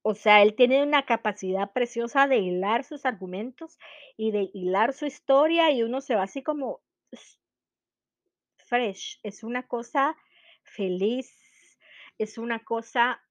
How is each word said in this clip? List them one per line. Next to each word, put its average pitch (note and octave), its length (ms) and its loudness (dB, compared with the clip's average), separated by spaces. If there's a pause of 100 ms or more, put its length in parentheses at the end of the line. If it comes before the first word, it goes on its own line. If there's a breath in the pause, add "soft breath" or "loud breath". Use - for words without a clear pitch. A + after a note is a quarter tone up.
O G#3+ 140 -2
sea, G#3 260 6
él G#3+ 140 6
tiene C4 280 4
una D4 220 0
capacidad G3+ 680 -2
preciosa A#3+ 560 0
de C4 120 2
hilar F#3+ 440 -2
sus C#4+ 220 -14
argumentos G#3+ 720 -8 (400 loud breath)
y A3 140 -2
de G3+ 220 -2
hilar F#3+ 380 0
su - 140 -8
historia, D#4 680 2
y A#3+ 120 0
uno B3 180 -4
se B3+ 140 -2
va G3 80 2
así B3+ 200 -8
como C#4 380 -6 (300)
s-, - 260 -20 (1200)
fresh, - 680 -4
es G#3 200 -10
una B3 240 -8
cosa C4+ 500 -2 (460 soft breath)
feliz, G3+ 680 -4 (840 loud breath)
es A3 200 -6
una A3+ 280 -6
cosa A#3 640 0